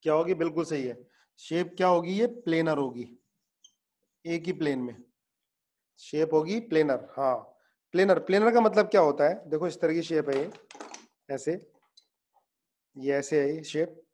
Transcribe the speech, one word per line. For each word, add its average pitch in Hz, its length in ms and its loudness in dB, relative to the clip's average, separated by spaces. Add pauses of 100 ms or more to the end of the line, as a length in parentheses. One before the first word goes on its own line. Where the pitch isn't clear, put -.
क्या 156 100 2
होगी? 170 200 0
बिल्कुल 160 300 -2
सही 151 180 -6
है। 123 140 -8 (440)
शेप 175 360 -4
क्या 185 120 2
होगी? 175 240 2
ये 208 140 0
प्लेनर 160 520 0
होगी, 123 300 -6 (1160)
एक 165 200 -4
ही 180 100 -4
प्लेन 147 240 -2
में 120 180 -8 (1040)
शेप 156 320 -2
होगी 160 300 0
प्लेनर। 151 480 0
हाँ, 131 260 0 (580)
प्लेनर, 185 260 4
प्लेनर 214 320 2
का 233 80 6
मतलब 208 280 4
क्या 208 120 4
होता 147 280 4
है? 185 220 -4
देखो 156 160 -2
इस 160 140 -6
तरह 160 140 0
की 170 80 -2
शेप 160 260 -2
है 139 100 0
ये, 165 120 -6 (760)
ऐसे, 139 240 -6 (1400)
ये 135 180 -2
ऐसे 143 260 0
है 143 140 0
ये 160 100 -10
शेप। 160 380 -6 (120)